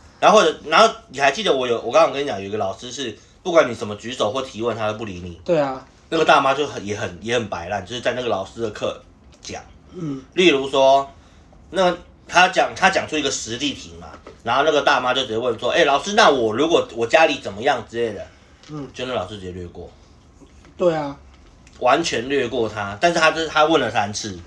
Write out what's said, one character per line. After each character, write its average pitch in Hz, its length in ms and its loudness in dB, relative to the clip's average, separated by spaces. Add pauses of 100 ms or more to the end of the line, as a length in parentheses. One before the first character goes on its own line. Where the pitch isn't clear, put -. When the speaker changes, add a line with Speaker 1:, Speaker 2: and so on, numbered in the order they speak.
(200)
Speaker 1:
然 160 100 6
后 214 80 8
或 190 60 6
者， 151 120 0 (100)
然 160 140 4
后 226 140 4 (140)
你 127 100 -12
还 139 140 2
记 220 100 -6
得 170 120 2
我 127 120 -2
有， 117 160 0
我 113 100 -6
刚 160 120 6
刚 139 80 2
跟 139 100 -4
你 143 60 -6
讲， 101 120 -6
有 98 60 -8
一 98 40 -10
个 107 60 -4
老 98 220 -4
师 123 140 -14
是， 120 260 -10 (240)
不 175 80 -4
管 156 180 6
你 117 60 -6
什 110 120 -8
么 104 100 -6
举 113 160 -10
手 107 200 -2
或 131 80 -4
提 113 220 -8
问， 117 140 -2
他 107 140 -2
都 107 60 -4
不 113 80 -10
理 92 160 -10
你。 87 240 -14
Speaker 2:
对 170 140 2
啊。 135 260 -2 (240)
Speaker 1:
那 160 80 -4
个 160 80 2
大 151 160 6
妈 135 140 2
就 147 120 -2
很， 113 200 -10
也 104 100 -6
很， 92 240 -8
也 113 140 -4
很 113 140 -2
摆 85 200 -10
烂， 98 160 -6
就 104 100 -14
是 123 60 -10
在 123 120 -2
那 123 100 -6
个 120 60 -6
老 95 180 -4
师 - 160 -12
的 107 80 -4
课 - 320 -8 (400)
讲。 - 200 -12 (300)
Speaker 2:
嗯。 147 300 -8 (120)
Speaker 1:
例 175 140 4
如 139 220 2
说， 135 400 4 (600)
那 180 240 2 (320)
他 180 220 4
讲， 139 260 0
他 190 140 2
讲 123 200 -2
出 156 100 -4
一 143 40 -2
个 135 80 -2
实 - 260 -8
例 135 180 -4
题 82 260 -16
嘛， 80 80 -18 (340)
然 117 140 -2
后 139 60 4
那 156 100 2
个 143 100 2
大 135 180 2
妈 127 120 0
就 131 100 -2
直 110 60 -8
接 110 100 -4
问 110 200 -2
说 104 140 -4
，“哎， 165 120 4
老 139 180 2
师， 202 120 -6
那 208 160 6
我 117 220 2
如 143 160 2
果 151 260 2
我 117 120 -2
家 160 200 6
里 143 140 0
怎 107 120 -10
么 101 80 -12
样 123 280 0
之 117 140 -4
类 110 120 -4
的？” - 120 -12 (440)
Speaker 2:
嗯。 143 240 -12
Speaker 1:
就 127 100 -10
那 127 80 -8
老 92 160 -4
师 107 60 -12
直 101 80 -12
接 90 100 -10
略 87 160 -12
过。 87 220 -18 (840)
Speaker 2:
对 175 180 2
啊。 143 200 -4 (680)
Speaker 1:
完 135 220 4
全 123 240 -4
略 135 220 0
过 113 180 -2
他， 104 340 -8
但 170 120 4
是 170 60 0
他 156 140 4
就 165 100 -4
是， 156 60 -4
他 156 180 4
问 156 120 4
了 120 120 0
三 104 240 0
次 95 320 -8